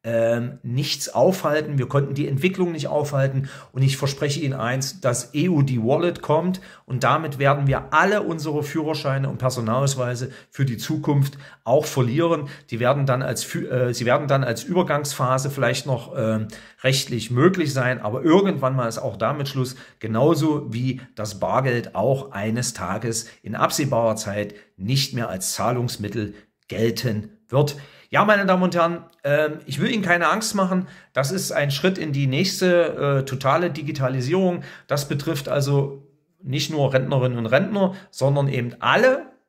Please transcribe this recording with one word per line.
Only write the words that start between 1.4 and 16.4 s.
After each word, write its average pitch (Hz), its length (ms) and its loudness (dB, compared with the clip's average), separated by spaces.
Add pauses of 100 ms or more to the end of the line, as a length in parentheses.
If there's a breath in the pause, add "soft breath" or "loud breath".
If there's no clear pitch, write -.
wir 123 120 0
konnten 139 240 0
die 139 160 -2
Entwicklung 180 420 0
nicht 151 160 -6
aufhalten 139 640 0 (240 loud breath)
und 131 80 0
ich 135 160 2
verspreche 143 420 -2
Ihnen 139 140 -2
eins, 131 480 -4
dass - 340 -2
E 170 140 2
U 151 120 4
D 135 160 2
Wallet 151 440 0
kommt 170 400 0 (240 loud breath)
und 127 180 -4
damit 139 340 0
werden 139 300 4
wir - 260 0
alle 196 280 4
unsere 151 420 -2
Führerscheine 143 640 -2
und 123 120 -6
Personalausweise 123 920 0 (200 loud breath)
für 135 120 0
die 120 140 0
Zukunft 139 600 0 (280 loud breath)
auch 139 180 4
verlieren. 147 640 0 (220 loud breath)
Die 113 100 -6
werden 135 260 2
dann 131 160 2
als 127 220 -4
Fü-, - 240 -6
äh, 123 260 0
sie 117 120 -4
werden 139 240 2
dann 135 160 2
als 117 180 -4
Übergangsphase 143 880 0
vielleicht 120 360 -2
noch, 127 320 -4
ähm, 110 300 0 (340 loud breath)